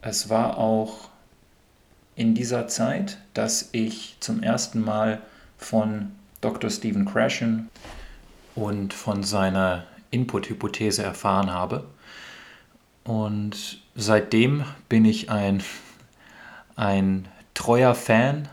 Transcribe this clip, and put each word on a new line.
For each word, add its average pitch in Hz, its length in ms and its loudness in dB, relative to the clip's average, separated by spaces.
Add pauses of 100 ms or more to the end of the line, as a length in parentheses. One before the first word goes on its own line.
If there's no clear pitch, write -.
es - 280 -4
war 113 280 2
auch 110 520 0 (1080)
in 113 180 2
dieser 120 340 -2
Zeit, 143 500 -2 (160)
dass - 400 -2
ich 110 480 -4
zum 113 200 -4
ersten 113 400 -2
Mal 107 400 0 (360)
von 107 540 -2 (280)
Doktor 113 300 -4
Stephen 101 360 -2
Krashen 113 640 0 (880)
und 101 360 -4
von 101 300 -4
seiner 95 600 2 (240)
Input-Hypothese 107 920 -2
erfahren 98 500 0
habe. 90 320 -4 (1200)
Und 104 800 -4 (140)
seitdem 113 720 4 (240)
bin 113 160 8
ich 110 240 4
ein, 98 340 0 (1120)
ein 95 520 2 (260)
treuer 120 400 4
Fan, 135 600 2